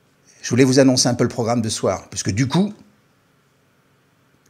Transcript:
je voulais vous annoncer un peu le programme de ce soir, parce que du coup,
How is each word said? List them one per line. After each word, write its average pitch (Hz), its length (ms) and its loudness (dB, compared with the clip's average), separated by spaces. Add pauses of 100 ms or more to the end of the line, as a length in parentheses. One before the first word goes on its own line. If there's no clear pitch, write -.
(420)
je - 80 -12
voulais 127 140 4
vous 131 160 4
annoncer 131 280 4
un 120 60 0
peu 117 80 -2
le 117 60 2
programme 117 340 -2
de 110 60 -4
ce 104 80 -6
soir, 95 320 -4
parce - 140 -10
que - 80 -6
du 120 180 -2
coup, 202 240 0 (1800)